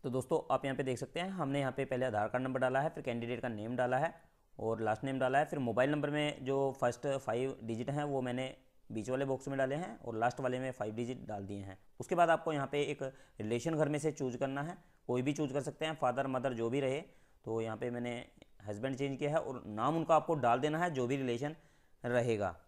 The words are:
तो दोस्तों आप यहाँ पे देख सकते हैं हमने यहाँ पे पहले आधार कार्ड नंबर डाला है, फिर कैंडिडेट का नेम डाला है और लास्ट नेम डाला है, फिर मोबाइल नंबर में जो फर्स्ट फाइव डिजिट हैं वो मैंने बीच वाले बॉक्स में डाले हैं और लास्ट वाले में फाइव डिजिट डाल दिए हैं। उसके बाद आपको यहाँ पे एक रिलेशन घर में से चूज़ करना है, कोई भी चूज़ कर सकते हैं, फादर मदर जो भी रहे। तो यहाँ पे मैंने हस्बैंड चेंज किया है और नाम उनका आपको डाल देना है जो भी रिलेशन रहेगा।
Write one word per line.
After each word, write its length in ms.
तो 60
दोस्तों 300
आप 140
यहाँ 120
पे 60
देख 160
सकते 220
हैं 100
हमने 300
यहाँ 120
पे 120
पहले 220
आधार 220
कार्ड 160
नंबर 160
डाला 200
है, 100
फिर 140
कैंडिडेट 360
का 80
नेम 280
डाला 220
है 140
और 220
लास्ट 240
नेम 140
डाला 200
है, 60
फिर 160
मोबाइल 300
नंबर 200
में 340
जो 260
फर्स्ट 260
फाइव 440
डिजिट 280
हैं 140
वो 180
मैंने 320
बीच 200
वाले 140
बॉक्स 240
में 100
डाले 180
हैं 220
और 180
लास्ट 240
वाले 180
में 140
फाइव 220
डिजिट 320
डाल 200
दिए 140
हैं। 180
उसके 140
बाद 160
आपको 220
यहाँ 160
पे 160
एक 180
रिलेशन 340
घर 140
में 100
से 140
चूज़ 240
करना 260
है, 140
कोई 140
भी 100
चूज़ 200
कर 100
सकते 240
हैं, 100
फादर 320
मदर 260
जो 160
भी 100
रहे। 200
तो 160
यहाँ 160
पे 140
मैंने 220
हस्बैंड 340
चेंज 220
किया 120
है 80
और 300
नाम 280
उनका 200
आपको 200
डाल 240
देना 180
है 140
जो 140
भी 100
रिलेशन 380
रहेगा। 460